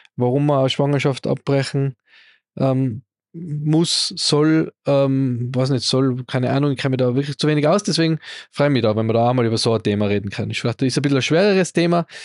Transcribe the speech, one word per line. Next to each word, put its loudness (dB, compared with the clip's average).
warum 0
wir 2
eine 2
Schwangerschaft 0
abbrechen, -2
ähm, -2
muss, -2
soll, 2
ähm, 0
weiß 0
nicht, 0
soll, 0
keine -2
Ahnung, 0
ich -6
kenn -2
mich 0
da 0
wirklich -2
zu -2
wenig 2
aus, 2
deswegen 0
freue 0
ich 2
mich 2
da, 2
wenn 0
wir 0
da 2
auch 2
mal 2
über 0
so 2
ein 0
Thema 0
reden -2
können. -6
Ist -6
vielleicht, -4
ist 0
ein 2
bisschen 2
ein 0
schwereres 2
Thema, 2